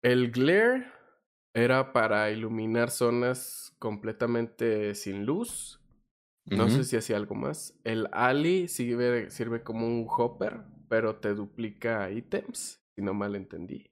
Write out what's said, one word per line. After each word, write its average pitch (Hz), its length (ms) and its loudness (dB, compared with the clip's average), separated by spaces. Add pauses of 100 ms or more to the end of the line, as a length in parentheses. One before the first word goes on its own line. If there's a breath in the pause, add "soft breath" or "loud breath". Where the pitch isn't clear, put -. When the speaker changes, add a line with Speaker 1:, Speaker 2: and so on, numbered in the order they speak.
Speaker 1:
El 123 300 4
Glare 214 540 4 (680 loud breath)
era 131 380 4
para 107 380 4
iluminar 110 600 0
zonas 123 880 -2
completamente 110 1160 -2
sin 101 320 -6
luz. - 520 -6 (680)
No 107 180 2
Speaker 2:
Ujú. 113 120 6
Speaker 1:
sé 131 80 2
si 127 120 -2
hacía 110 200 0
algo 101 180 -4
más. 135 500 -6
El 113 280 -2
Ali 165 560 2
sirve, 120 600 0
sirve 117 320 -4
como 113 240 -4
un 117 220 0
hopper, - 540 -2 (260)
pero 113 280 2
te 104 180 -2
duplica 104 760 -4
ítems, - 680 -8 (160)
si 101 80 -6
no 95 100 0
mal 101 220 -4
entendí. 92 560 -12